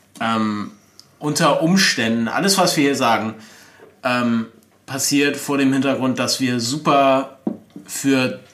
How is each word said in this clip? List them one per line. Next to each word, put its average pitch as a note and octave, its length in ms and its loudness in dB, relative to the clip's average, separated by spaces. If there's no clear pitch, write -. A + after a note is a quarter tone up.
Ähm, A2 520 -2
unter D3 420 2
Umständen, A#2+ 640 2
alles, D3+ 300 -2
was F3+ 180 0
wir D3+ 80 2
hier C#3 120 2
sagen, A2+ 400 0
ähm, A#2+ 440 -2
passiert C#3 520 0
vor C#3+ 200 -4
dem C3+ 140 4
Hintergrund, C3 480 0
dass A#2+ 220 -2
wir B2 180 0
super C3+ 800 2
für, C3 540 0